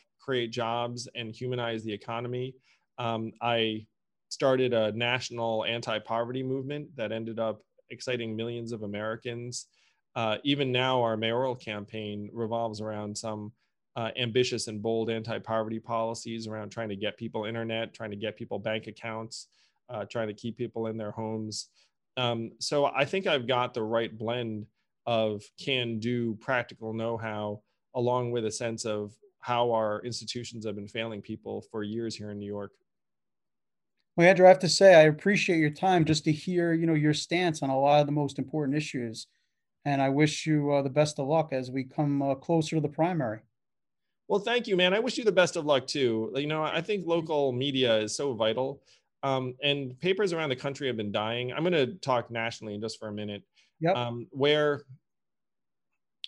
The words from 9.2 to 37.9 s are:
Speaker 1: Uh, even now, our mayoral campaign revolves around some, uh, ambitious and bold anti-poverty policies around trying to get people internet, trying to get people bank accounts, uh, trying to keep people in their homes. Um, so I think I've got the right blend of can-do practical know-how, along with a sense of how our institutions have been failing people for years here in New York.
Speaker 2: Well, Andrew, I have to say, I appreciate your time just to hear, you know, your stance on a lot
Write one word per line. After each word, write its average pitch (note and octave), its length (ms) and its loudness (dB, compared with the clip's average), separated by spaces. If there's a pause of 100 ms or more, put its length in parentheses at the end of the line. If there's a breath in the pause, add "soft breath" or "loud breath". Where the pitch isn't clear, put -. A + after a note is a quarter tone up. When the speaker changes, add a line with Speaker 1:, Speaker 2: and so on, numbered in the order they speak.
Speaker 1:
Uh, A2 280 0
even C#3 280 2
now, B2+ 300 2
our A2+ 160 2
mayoral A#2+ 380 0
campaign G#2 800 -8
revolves A2+ 480 -4
around G#2 360 -6
some, G#2+ 340 -8 (440)
uh, A2+ 220 -4
ambitious B2 500 0
and G#2+ 140 -8
bold A2+ 280 -2
anti-poverty A2+ 720 -4
policies A2+ 680 -8
around G#2+ 220 -10
trying A2+ 200 -8
to G2+ 60 -6
get G2+ 220 -6
people A2 280 -6
internet, A2+ 480 -4
trying G#2+ 180 -10
to G2+ 60 -10
get G#2+ 180 -6
people A2 240 -8
bank A2 280 -4
accounts, A2+ 600 -10 (420)
uh, G#2+ 160 -8
trying A2+ 220 -4
to G#2 60 -4
keep A2 240 -10
people A2+ 300 -6
in A2 100 -6
their G#2+ 140 -6
homes. A2 580 -8 (480)
Um, A#2 420 -2
so C#3+ 260 0
I C3+ 200 2
think G3 220 -2
I've C3+ 200 0
got B2 260 0
the A#2 100 -2
right A2 320 -2
blend A2 500 -6 (400)
of A2 380 0 (140)
can-do A#2+ 840 -2
practical A2+ 520 -4
know-how, A2 680 -4 (340)
along B2 360 0
with A#2+ 140 -2
a G#2 60 -4
sense A#2 340 -6
of G#2 280 -4 (260)
how A#2+ 320 0
our A2 320 0
institutions A#2 600 -10
have G#2+ 100 -6
been G2+ 120 -10
failing A2+ 340 -8
people G#2+ 400 -10 (100)
for A2 120 -6
years A2 320 -6
here G#2 160 -10
in G#2 80 -10
New G#2 60 -10
York. G2+ 280 -8 (1400)
Speaker 2:
Well, E3+ 120 8
Andrew, F3+ 200 10
I - 20 12
have F#3 100 10
to E3+ 100 2
say, F#3+ 260 12
I D#3 80 12
appreciate E3 560 4
your D3+ 100 4
time F3+ 340 2
just D#3 200 2
to D#3 80 2
hear, E3+ 420 0
you E3 140 2
know, E3 80 4
your D3+ 180 4
stance E3 480 0
on C#3 80 0
a C3 100 2
lot D3 220 6